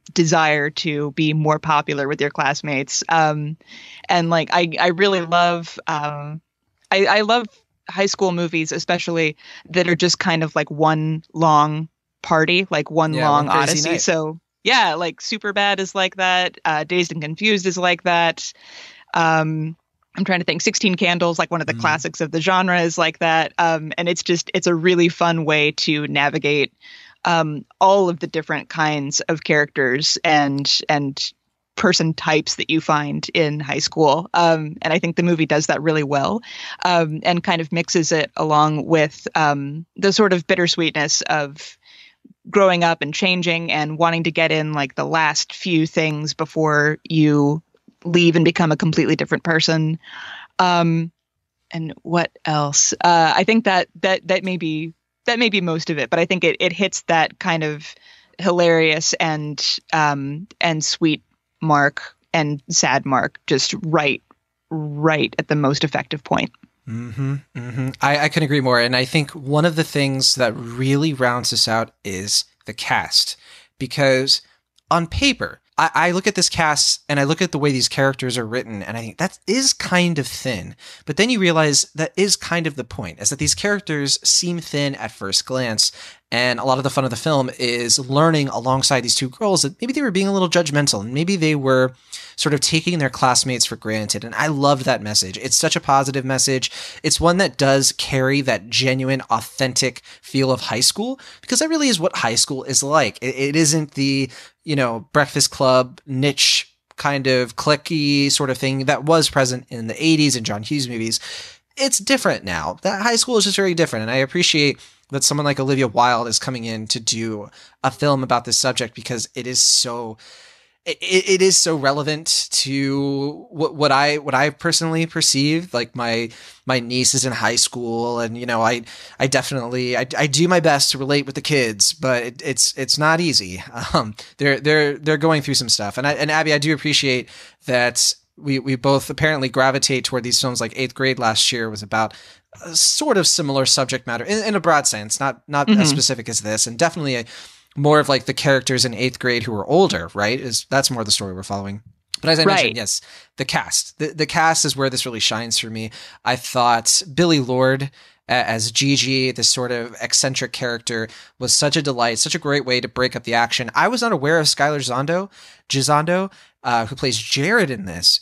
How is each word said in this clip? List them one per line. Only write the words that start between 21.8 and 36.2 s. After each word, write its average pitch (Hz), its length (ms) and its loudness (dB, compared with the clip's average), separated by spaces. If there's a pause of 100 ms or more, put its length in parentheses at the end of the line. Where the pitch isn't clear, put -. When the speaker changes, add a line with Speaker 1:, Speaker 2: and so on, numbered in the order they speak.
Speaker 1:
classics 156 400 -2
of 151 120 -4
the 165 80 0
genre, 185 400 2
is 170 180 -2
like 160 220 0
that. 160 380 2
Um, 160 380 0
and 175 120 -4
it's 175 160 -2
just, 170 300 -2
it's 175 120 0
a 175 80 4
really 175 340 4
fun 170 360 0
way 151 280 2
to 147 360 -2
navigate, 143 640 0 (520)
um, 160 400 0 (160)
all 190 280 6
of 170 100 -2
the 170 80 -8
different 156 420 -6
kinds 151 520 -2
of 165 240 -4
characters 147 800 0
and, 143 640 2
and 143 440 -2 (440)
person 165 380 2
types - 420 -2
that - 140 -4
you 160 100 0
find 147 540 -2
in 151 260 0
high 139 180 -4
school. 156 560 2
Um, 165 480 2
and 160 120 0
I 165 40 4
think 170 160 -2
the 175 80 0
movie 170 240 4
does 151 200 2
that 143 160 0
really 156 200 2
well, 143 380 0 (440)